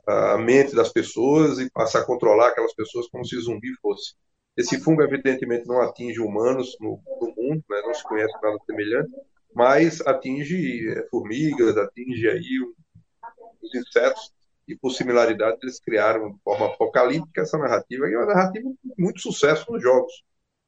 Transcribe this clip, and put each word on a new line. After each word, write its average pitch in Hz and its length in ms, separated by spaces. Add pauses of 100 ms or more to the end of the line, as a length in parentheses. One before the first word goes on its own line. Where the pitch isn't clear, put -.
a 104 320
mente 127 360
das 113 160
pessoas 135 680
e 127 120
passa 113 280
a 110 60
controlar 120 440
aquelas 113 240
pessoas 120 360
como 123 180
se 123 140
zumbi 117 280 (140)
fosse. - 320 (420)
Esse 127 240
fungo, 160 220
evidentemente, 131 640
não 123 160
atinge 117 360
humanos 117 600
no, 107 180 (220)
no 117 160
mundo, 147 320
né? 104 160
Não 113 80
se - 120
conhece 110 280 (100)
nada 107 220
semelhante, 110 460 (420)
mas 143 500
atinge, 135 840
eh, 110 220
formigas, 120 640
atinge 113 520
aí 127 340
um, 359 100 (880)
os 339 140
insetos, - 560 (380)
e 160 80
por 127 160
similaridade 113 680
eles 127 180
criaram 110 500
de 101 140
forma 104 220
apocalíptica 131 760
essa 180 160
narrativa, 127 500
e 101 60
é 117 40
uma 120 80
narrativa 196 420
de 262 80 (200)
muito 190 240
sucesso 156 500
nos - 120
jogos. 127 300 (560)